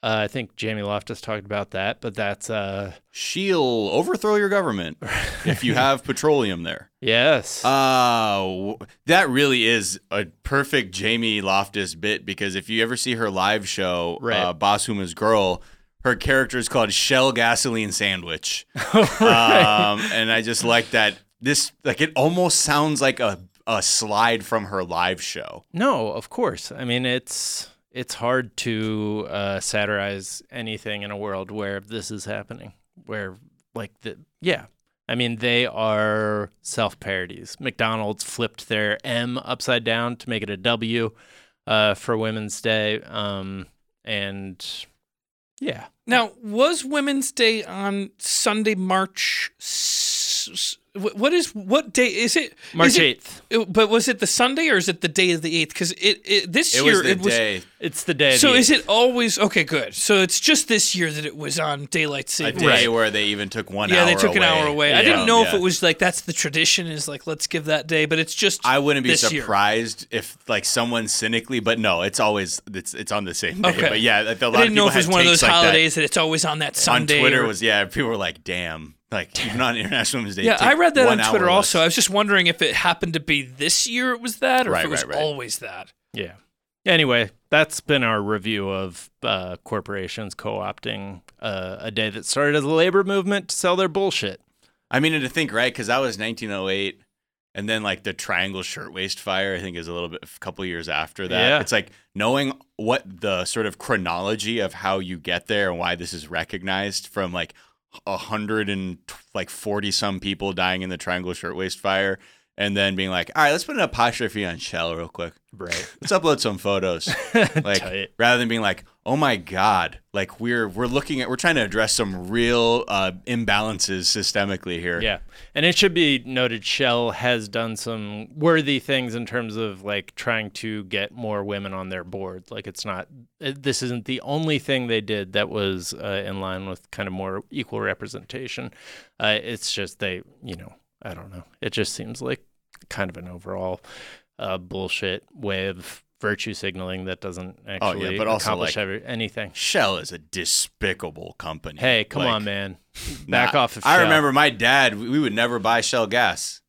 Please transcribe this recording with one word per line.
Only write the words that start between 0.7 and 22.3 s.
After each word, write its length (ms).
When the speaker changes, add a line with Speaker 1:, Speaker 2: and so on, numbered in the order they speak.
Speaker 1:
Loftus 380
talked 260
about 240
that, 300
but 120
that's, 380
uh, 420
Speaker 2:
She'll 800
overthrow 440
your 120
government 520
Speaker 1:
<laughs> 220
Speaker 2:
if 200
you 100
have 300
petroleum 580
there. 300
Speaker 1:
Yes. 640
Speaker 2:
Uh, 800
w-, 340
that 200
really 380
is 340
a 140
perfect 500
Jamie 480
Loftus 540
bit, 320
because 260
if 160
you 140
ever 120
see 200
her 160
live 360
show, 540
Speaker 1:
Right. 160
Speaker 2:
uh, 160
Boss 320
Huma's 300
Girl, 480
her 120
character 440
is 100
called 240
Shell 380
Gasoline 600
Sandwich. 800
Speaker 1:
<laughs> 220
Right. 720
Speaker 2:
Um, 360
and 180
I 120
just 200
like 280
that. 260
This, 300
like, 180
it 140
almost 460